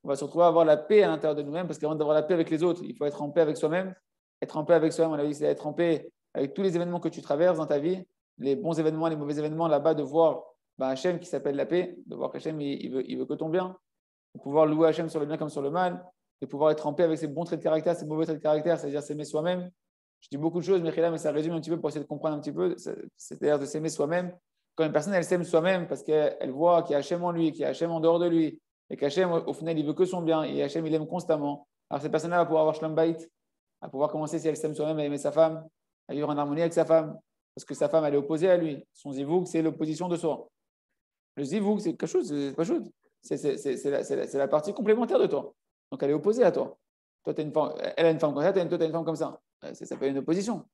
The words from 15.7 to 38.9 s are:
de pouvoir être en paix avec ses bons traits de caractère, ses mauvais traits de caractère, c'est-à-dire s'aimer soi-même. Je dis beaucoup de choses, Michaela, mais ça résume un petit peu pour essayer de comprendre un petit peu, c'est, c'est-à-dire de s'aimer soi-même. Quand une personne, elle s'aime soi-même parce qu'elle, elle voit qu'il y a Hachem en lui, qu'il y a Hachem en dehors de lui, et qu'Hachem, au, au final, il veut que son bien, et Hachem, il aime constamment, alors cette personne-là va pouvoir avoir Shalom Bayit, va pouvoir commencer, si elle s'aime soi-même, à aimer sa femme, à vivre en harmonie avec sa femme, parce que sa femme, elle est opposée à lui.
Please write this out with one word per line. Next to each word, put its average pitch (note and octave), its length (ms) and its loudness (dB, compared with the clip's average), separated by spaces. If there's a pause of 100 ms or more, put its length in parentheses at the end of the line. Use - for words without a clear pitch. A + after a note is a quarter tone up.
de C3+ 60 -10
pouvoir D3 240 2
être D#3 160 -2
en D3 60 -2
paix F3+ 100 2
avec D#3+ 160 2
ses D#3 80 -4
bons D3 160 -4
traits E3 160 -6
de - 40 -14
caractère, D#3+ 320 2
ses E3+ 100 -10
mauvais D#3 200 -2
traits D#3 120 -4
de D#3 60 -14
caractère, D3+ 360 2
c'est-à-dire C#3+ 240 -6
s'aimer D3 220 -8
soi-même. F3+ 440 -2 (520)
Je - 80 -20
dis C#3 80 -8
beaucoup E3 220 -2
de D3 60 -4
choses, F#3 160 4
Michaela, E3+ 300 0
mais D#3+ 80 -4
ça D#3 120 -2
résume D#3 220 -2
un E3 60 -4
petit D#3 100 -8
peu E3+ 100 -2
pour D#3 100 -2
essayer D3 140 -6
de - 40 -10
comprendre D3+ 280 -4
un D3 40 -6
petit D3 120 -8
peu, F3 260 -2
c'est, - 200 -10 (180)
c'est-à-dire D3 440 0
de C#3 60 -2
s'aimer D#3 240 -4
soi-même. F3 460 -2 (400)
Quand D#3+ 100 2
une D3+ 60 -2
personne, D3+ 220 0
elle F3 100 2
s'aime F3 200 2
soi-même E3+ 440 2
parce C#3 140 -6
qu'elle, D3+ 380 2
elle C3 120 -4
voit E3+ 300 4
qu'il D3+ 120 -2
y - 20 2
a C#3+ 40 4
Hachem F3 240 -2
en F3 80 0
lui, E3 200 2
qu'il - 100 -8
y C#3 40 0
a C#3 40 0
Hachem E3 220 -2
en E3 80 -2
dehors E3 180 4
de F3 100 2
lui, E3 320 2 (300)
et - 80 -8
qu'Hachem, E3+ 340 2
au, D#3 140 0
au B2+ 80 -4
final, D#3+ 240 -4
il D3 80 0
veut D3+ 80 -2
que F#3 120 4
son F3+ 160 -4
bien, D#3+ 220 2
et C#3+ 200 -2
Hachem, D#3+ 240 -4
il D3+ 80 0
aime D#3 100 -2
constamment, D3+ 640 -2 (220)
alors C#3 120 -4
cette D3+ 100 -4
personne-là E3 260 0
va E3+ 80 4
pouvoir D#3+ 160 2
avoir D#3 140 4
Shalom D#3+ 200 -4
Bayit, E3 340 0 (520)
va - 80 -14
pouvoir C#3+ 220 0
commencer, D#3 280 -4
si D#3 80 0
elle D3 100 0
s'aime D#3 160 -4
soi-même, D3+ 240 -2
à D3 80 -2
aimer C#3+ 140 -4
sa C#3+ 120 -2
femme, D#3+ 320 4 (440)
à C#3 60 -8
vivre D3 160 -2
en D3 80 -2
harmonie D3 240 -2
avec E3 120 0
sa E3 120 4
femme, D#3 320 2 (380)
parce - 100 -16
que D3 80 -10
sa D3 160 0
femme, D#3+ 160 4
elle C#3+ 100 2
est - 20 4
opposée D#3 320 0
à F3+ 80 6
lui. D#3+ 360 -4